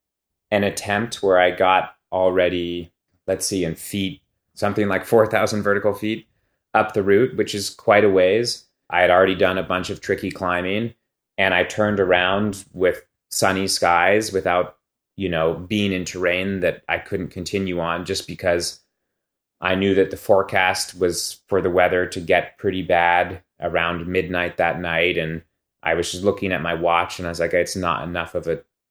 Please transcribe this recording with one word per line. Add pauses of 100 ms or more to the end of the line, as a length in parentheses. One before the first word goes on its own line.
(520)
an
attempt
where
I
got (160)
already, (360)
let's
see,
in
feet, (340)
something
like
four
thousand
vertical
feet (480)
up
the
route,
which
is
quite
a
ways. (240)
I
had
already
done
a
bunch
of
tricky
climbing, (440)
and
I
turned
around (100)
with (240)
sunny
skies
without, (380)
you
know,
being
in
terrain
that
I
couldn't
continue
on,
just
because (840)
I
knew
that
the
forecast
was
for
the
weather
to
get
pretty
bad (200)
around
midnight
that
night.
And (420)
I
was
just
looking
at
my
watch,
and
I
was
like,
"It's
not
enough
of
a (280)